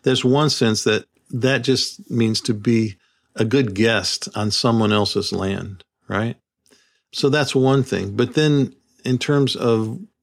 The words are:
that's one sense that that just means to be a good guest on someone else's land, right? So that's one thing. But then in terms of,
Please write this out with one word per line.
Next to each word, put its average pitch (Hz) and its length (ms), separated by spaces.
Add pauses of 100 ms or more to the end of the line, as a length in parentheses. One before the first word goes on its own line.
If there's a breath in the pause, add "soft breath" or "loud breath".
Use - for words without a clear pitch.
that's 131 220
one 143 240
sense 110 340
that 107 220 (240)
that 131 300
just - 500
means 113 320
to 123 120
be 110 420 (400)
a 113 100
good 117 300
guest 107 600
on 104 160
someone 110 400
else's 104 400
land, 95 520 (240)
right? 101 280 (760 soft breath)
So - 180
that's 143 260
one 135 280
thing. 98 320
But 120 180
then 147 420 (300)
in 127 120
terms 139 380
of, 113 440 (240)